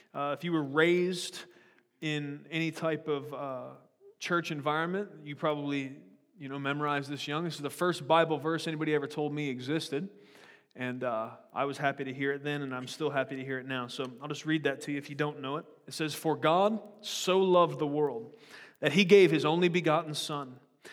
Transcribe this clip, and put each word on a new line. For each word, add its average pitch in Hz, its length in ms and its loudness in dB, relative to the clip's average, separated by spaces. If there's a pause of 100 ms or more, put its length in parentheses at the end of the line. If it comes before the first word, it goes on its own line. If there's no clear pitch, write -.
(140)
Uh, 143 220 -4
if - 60 -12
you 175 100 -2
were 160 100 2
raised 175 800 2 (600)
in 147 500 -4
any 160 200 -2
type 156 380 -4
of, 139 260 -2
uh, 131 400 -8 (440)
church 170 320 -2
environment, 165 600 -2 (120)
you 147 140 -12
probably, 143 600 -2 (420)
you 143 100 -12
know, 135 100 -8
memorized 143 520 -2
this 143 180 -6
young. 151 160 -2
This 165 120 -6
is 151 40 -12
the 143 80 -4
first 170 400 -2
Bible 160 300 4
verse 160 280 -4
anybody 156 280 -2
ever 143 120 0
told 147 280 -4
me 147 160 -4
existed. 143 580 -4 (680)
And, 127 260 -6
uh, 117 280 -2 (220)
I 127 120 -2
was 139 140 -4
happy 139 260 -2
to 131 80 -6
hear 139 200 -2
it 139 120 -8
then, 147 180 -4
and 131 120 -6
I'm 127 120 -8
still 147 240 -4
happy 135 260 -2
to 131 80 -10
hear 131 140 -6
it 127 80 -12
now. 127 220 -6
So 127 220 -8 (120)
I'll 147 60 -8
just 147 180 -8
read 156 180 2
that 135 180 0
to 147 100 -6
you 143 60 -4
if 135 120 -10
you 139 60 -10
don't 151 240 -2
know 135 160 -4
it. 170 80 -8 (240)
It - 60 -12
says, 156 200 -2
"For 156 220 0
God 190 440 4 (200)
so - 400 2
loved 175 400 6
the 156 60 2
world 143 460 -2 (460)
that 147 140 2
he 196 120 6
gave 185 280 10
his 156 120 4
only 170 240 4
begotten 160 460 2
Son, 143 460 -8 (320)